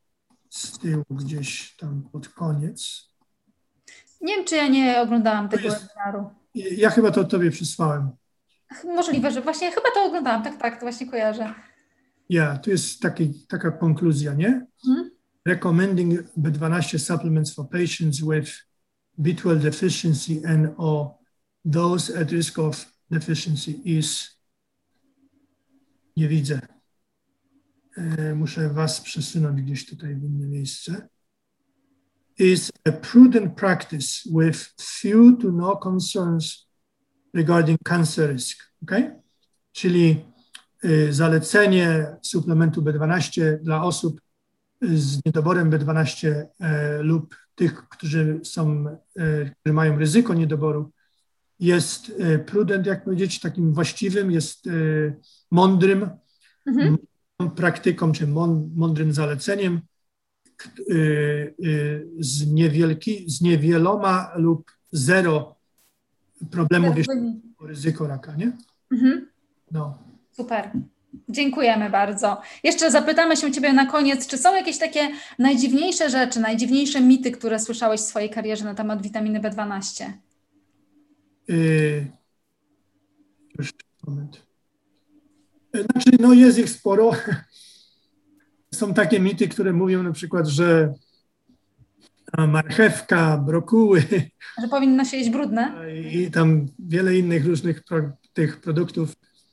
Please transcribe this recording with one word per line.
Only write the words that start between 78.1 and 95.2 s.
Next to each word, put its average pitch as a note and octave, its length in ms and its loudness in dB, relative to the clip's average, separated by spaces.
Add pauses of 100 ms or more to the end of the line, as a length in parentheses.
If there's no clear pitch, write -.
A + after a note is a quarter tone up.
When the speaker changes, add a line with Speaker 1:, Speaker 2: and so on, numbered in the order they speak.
Speaker 2:
karierze G#3+ 340 -6
na G#3 100 -8
temat G#3+ 280 -6
witaminy G#3+ 380 -4
B G#3 100 -4
dwanaście? G3+ 680 -10 (1300)
Speaker 1:
Y, D#3 560 2 (1500)
już C#3 120 -8 (360)
moment. C#3+ 400 -12 (1300)
Y, G3+ 60 -2 (100)
znaczy, B3 180 4 (100)
no B3 120 8
jest B3 260 10
ich A3 120 0
sporo. G#3+ 420 2
<laughs> - 1600 -12
Są G3+ 200 -2
takie G#3 260 4
mity, F#3 280 2
które F#3+ 240 -2
mówią F#3 300 2
na F3 100 -2
przykład, E3+ 340 -4
że, D#3 480 4 (1400)
a, D#3+ 140 2
marchewka, D#3 920 2
brokuły E3+ 640 4 (600)
Speaker 2:
Że A#3+ 60 -6
powinno C4+ 360 2
się C4 120 -6
jeść A#3+ 140 -2